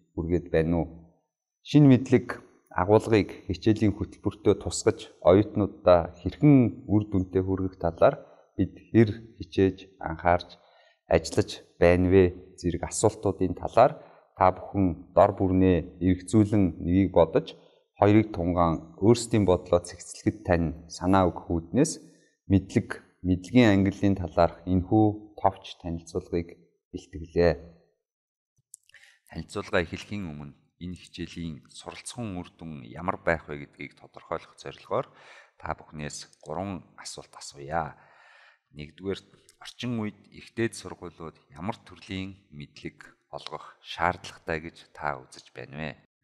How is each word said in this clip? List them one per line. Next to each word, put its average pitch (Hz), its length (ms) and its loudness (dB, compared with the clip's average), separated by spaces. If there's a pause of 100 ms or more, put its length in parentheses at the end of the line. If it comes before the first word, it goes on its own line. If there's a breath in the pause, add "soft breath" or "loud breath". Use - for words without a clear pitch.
(140)
хүргээд 82 400 -4
байна 80 320 0
уу? - 20 -18 (800)
Шинэ 147 240 6
мэдлэг 127 560 2 (240)
агуулгыг 104 800 0
хичээлийн 104 480 0
хөтөлбөртөө - 640 -2
тусгаж - 480 -2 (160)
оюутнуудаа 90 960 4
хэрхэн 131 640 4
үр 104 240 2
дүнтэй 92 320 0
хүргэх 95 400 -4
талаар 85 400 2 (320 loud breath)
бид 95 240 -4 (160)
хэр 110 160 6 (320)
хичээж, - 560 -2
анхаарч, 87 640 -2 (480 soft breath)
ажиллаж - 560 -2 (160)
байна 87 320 4
вэ 95 100 8 (380)
зэрэг 85 240 -4
асуултуудын 92 720 -4
талаар - 400 2 (400 loud breath)
та 95 160 4
бүхэн 92 640 -4
дор 98 160 6
бүрнээ 92 640 2
эргцүүлэн 95 880 0
нэгийг 90 320 2
бодож, 85 400 2 (400 soft breath)
хоёрыг 104 320 4
тунгаан 85 720 -2
өөрсдийн 110 480 2
бодлоо 87 320 2
цэгцлэхэд - 640 -8
тань 85 400 -2
санаа 92 480 0
өгөх - 160 -16
үүднээс 87 440 -2 (520 soft breath)
мэдлэг, - 560 0 (240)
мэдлэгийн 101 480 2
ангиллын 98 480 0
талаарх 85 480 -2
энэхүү 92 360 2 (360)
товч - 400 -6
танилцуулгыг 85 760 -8 (360)
бэлтгэлээ. 82 880 -4 (1500 soft breath)
Танилцуулга 92 480 -6
эхлэхийн 95 480 -8
өмнө 73 240 -14 (320)
энэ 87 160 -14
хичээлийн 82 720 -14
суралцсан 101 640 -14
үр 90 160 -12
дүн 78 320 -16
ямар 76 320 -8
байх 82 320 -4
вэ 73 160 -12
гэдгийг 71 320 -18
тодорхойлох - 640 -14
зорилгоор 92 480 -8 (480 loud breath)
та - 160 -12
бүхнээс - 720 -14
гурван 90 400 -10 (160)
асуулт - 400 -18
асууя. 71 560 -8 (800 soft breath)
Нэгдүгээр, 80 440 -10 (440)
орчин 120 400 -8
үед 104 160 -10 (160)
их - 160 -20
дээд 113 240 -4
сургуулиуд 85 720 -16
ямар 90 320 -12
төрлийн 95 720 -14
мэдлэг - 560 -18 (240)
олгох - 480 -16
шаардлагатай 82 880 -8
гэж - 240 -20
та 73 240 -8
үзэж - 400 -20
байна 64 240 -16
вэ? 78 100 -8 (340)